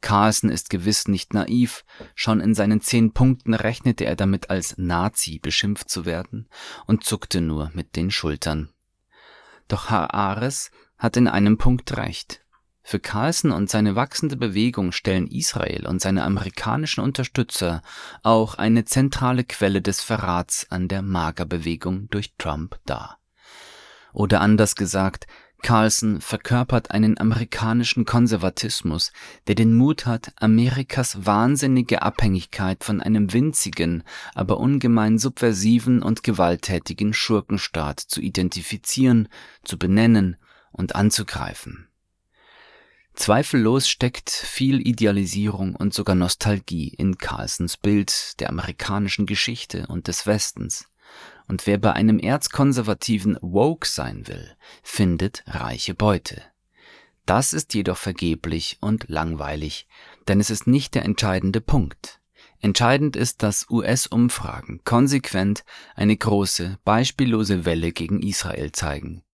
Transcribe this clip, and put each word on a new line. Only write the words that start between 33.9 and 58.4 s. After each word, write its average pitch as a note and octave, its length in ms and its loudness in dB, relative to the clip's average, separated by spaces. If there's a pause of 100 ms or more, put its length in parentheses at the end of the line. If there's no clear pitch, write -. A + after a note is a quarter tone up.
aber F#2+ 240 0
ungemein A#2 600 4
subversiven A#2 840 2
und A2 220 -2
gewalttätigen F#2 920 0
Schurkenstaat F#2+ 840 -2
zu - 220 -6
identifizieren, G#2+ 1080 2 (340)
zu - 140 -8
benennen G2 600 4 (340)
und - 240 -4
anzugreifen. - 920 -2 (1300)
Zweifellos B2 760 2
steckt - 400 -4
viel - 580 0
Idealisierung G2 880 0
und G2 180 -2
sogar G2+ 220 0
Nostalgie F2 720 0
in F#2 300 -2
Carlsons - 580 -6
Bild - 640 0
der - 100 -4
amerikanischen - 760 -2
Geschichte G#2 600 -4
und F2+ 200 -6
des - 180 -4
Westens. - 600 -2 (640)
Und - 180 -4
wer G2+ 100 2
bei G2 140 2
einem G#2+ 280 4
erzkonservativen A2+ 1200 0
Woke A2+ 440 0
sein A1 440 -6
will, - 260 -14 (260)
findet F#2 640 0
reiche - 480 -6
Beute. - 480 0 (840)
Das A2 260 2
ist D#3 220 -6
jedoch F#2 240 -2
vergeblich E2 840 -4